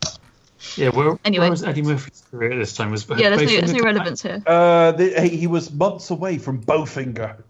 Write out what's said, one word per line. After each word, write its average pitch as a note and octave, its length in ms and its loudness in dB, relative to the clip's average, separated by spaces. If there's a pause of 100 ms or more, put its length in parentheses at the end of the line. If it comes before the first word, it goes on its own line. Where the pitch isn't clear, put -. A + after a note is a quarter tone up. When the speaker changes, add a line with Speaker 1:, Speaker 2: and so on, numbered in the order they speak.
(760)
Speaker 1:
Yeah, C3 140 2
where, D3 340 0
Speaker 2:
Anyway. G3 180 2
Speaker 1:
where F3 80 4
was E3+ 140 -2
Eddie D3+ 180 -2
Murphy's D3 480 -4
career A#2+ 220 -4
at B2+ 60 -4
this G#2 180 -4
time? G#2+ 160 -4
Was G#2 160 -4
Speaker 2:
Yeah, A3 220 2
there's G3+ 120 2
no, D3 60 4
Speaker 1:
Bowfinger A3 100 2
Speaker 2:
there's E3+ 140 0
no B3+ 80 0
Speaker 1:
come A3+ 60 2
Speaker 2:
relevance F#3+ 360 -2
here. F#3+ 240 -8
Speaker 3:
Uh, E3+ 460 6
the, F3 300 2
he, E3+ 160 2
he E3+ 100 -2
was E3 240 -2
months F3+ 380 -2
away F3 280 -4
from A#2+ 240 -6
Bowfinger. B2+ 880 -4